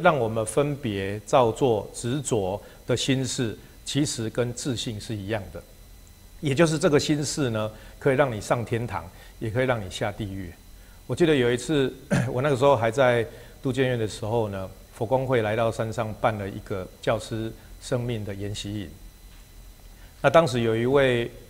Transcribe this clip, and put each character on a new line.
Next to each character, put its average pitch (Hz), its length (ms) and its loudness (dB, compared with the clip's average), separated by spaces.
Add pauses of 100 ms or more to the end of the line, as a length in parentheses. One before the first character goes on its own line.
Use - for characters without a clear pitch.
让 165 160 6
我 113 100 2
们 113 160 0
分 143 300 0
别 101 460 -2
造 120 320 4
作 113 420 2
执 123 260 -4
着 104 400 -2 (280)
的 127 80 2
心 131 280 0
识， 117 320 -4 (280)
其 139 200 0
实 113 260 -4
跟 120 220 -2
自 120 240 -4
性 107 240 -6
是 113 140 -8
一 98 140 -8
样 110 120 -2 (120)
的， 85 100 -12 (760)
也 139 120 -2
就 151 140 6
是 160 100 0
这 160 140 2
个 143 80 6
心 151 260 0
识 135 240 -2
呢， 107 220 -2 (300)
可 143 120 2
以 131 40 2
让 143 120 4
你 107 120 -6
上 123 240 -2
天 117 200 -2
堂， 92 240 -8 (300)
也 110 100 -4
可 113 140 0
以 - 20 2
让 123 160 0
你 95 80 -8
下 107 220 -4
地 110 140 -6
狱。 95 280 -10 (540)
我 127 80 -4
记 170 100 4
得 156 120 6
有 120 160 4
一 127 40 2
次， 139 380 0 (160)
<clears throat> - 240 2
我 127 80 0
那 147 80 2
个 139 60 4
时 120 80 2
候 143 100 8
还 113 160 2
在 120 340 4 (380)
都 135 100 -2
监 131 140 2
院 127 100 0
的 110 120 -2
时 - 160 -10
候 110 240 0
呢， 98 200 -8 (240)
佛 - 140 -6
光 131 180 0
会 127 160 2
来 107 140 0
到 113 160 2
山 113 220 -4
上 110 280 -4
办 113 160 0
了 98 120 -6
一 104 160 -10
个 95 200 -6 (160)
教 120 160 0
师 110 360 -6 (280)
生 127 200 -4
命 117 240 -6
的 98 100 -8
研 101 180 -8
习 104 280 -8
营。 87 100 -10 (1300)
那 143 60 6
当 165 160 8
时 120 140 0
有 113 160 2
一 117 100 2
位 127 420 4 (220)